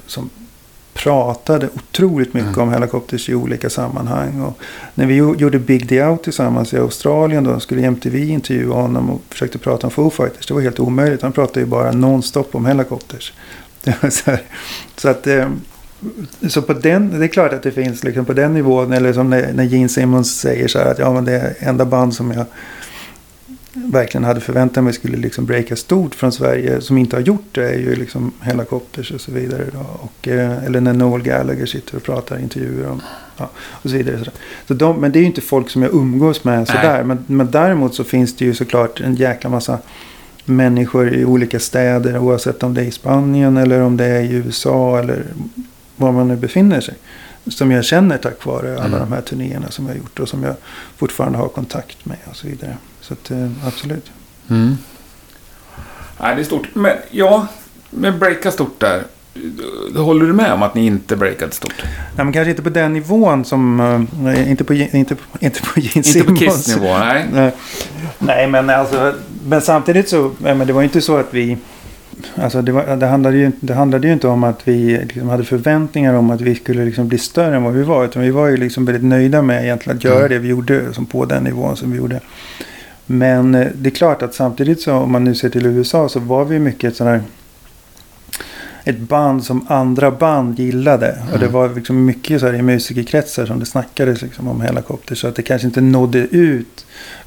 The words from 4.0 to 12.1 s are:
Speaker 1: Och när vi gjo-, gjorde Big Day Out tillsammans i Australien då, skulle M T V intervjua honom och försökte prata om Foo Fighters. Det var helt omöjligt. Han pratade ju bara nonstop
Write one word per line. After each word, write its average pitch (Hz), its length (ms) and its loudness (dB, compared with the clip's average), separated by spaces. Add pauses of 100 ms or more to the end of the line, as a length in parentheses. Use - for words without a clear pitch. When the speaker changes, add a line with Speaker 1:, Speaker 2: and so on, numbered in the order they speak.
Speaker 1:
Och 135 180 -8 (360)
när 135 120 0
vi 131 80 4
gjo-, 151 220 4
gjorde 143 220 2
Big 123 300 2
Day 127 200 4
Out 165 140 0
tillsammans 120 520 -2
i - 40 2
Australien 147 640 0
då, 123 160 0
skulle 127 260 -2
M 123 100 0
T 123 140 -4
V 127 160 -2
intervjua 123 480 -2
honom 123 360 0
och 131 180 -6
försökte - 300 -6
prata 127 280 -2
om 127 40 -2
Foo 151 200 2
Fighters. - 360 -6
Det 135 80 -6
var 143 60 0
helt 127 200 -2
omöjligt. 131 420 0
Han 131 100 -4
pratade 131 280 0
ju 123 60 0
bara 120 260 0
nonstop 131 600 0